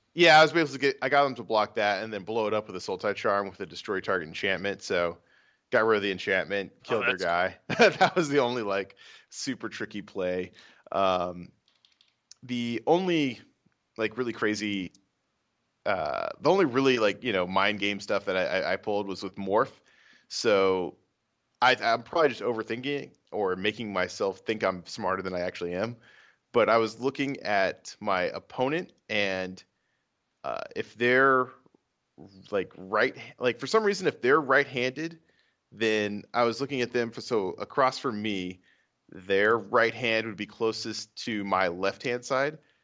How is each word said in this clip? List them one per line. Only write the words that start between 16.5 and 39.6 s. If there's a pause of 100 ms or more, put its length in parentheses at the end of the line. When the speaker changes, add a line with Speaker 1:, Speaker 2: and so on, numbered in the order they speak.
Speaker 1:
only
really,
like,
you
know,
mind
game
stuff
that
I, (160)
I,
I
pulled
was
with
Morph. (560)
So (640)
I,
I'm
probably
just
overthinking
it (140)
or
making
myself
think
I'm
smarter
than
I
actually
am. (560)
But
I
was
looking
at
my
opponent, (160)
and, (840)
uh, (140)
if
they're, (1040)
like,
right, (220)
like,
for
some
reason,
if
they're
right-handed, (520)
then (100)
I
was
looking
at
them
for,
so
across
from
me, (480)
their
right